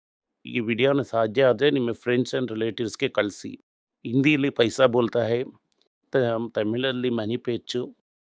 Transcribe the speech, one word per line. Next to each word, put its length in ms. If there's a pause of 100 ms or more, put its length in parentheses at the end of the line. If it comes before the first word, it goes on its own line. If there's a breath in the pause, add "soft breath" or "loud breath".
(460)
ಈ 140
ವಿಡಿಯೋನ 420
ಸಾಧ್ಯ 440
ಆದ್ರೆ 260
ನಿಮ್ಮ 180
friends 500
and 140
ರಿಲೇಟಿವ್ಸ್‌ಗೆ 560
ಕಳ್ಸಿ. 500 (460)
ಹಿಂದಿಲಿ 440
ಪೈಸಾ 360
ಬೋಲ್ತಾ 420
ಹೈ, 160 (680)
ತ-, 440
ತಮಿಳಲ್ಲಿ 540
ಮನಿ 280
ಪೇಚು, 580 (260)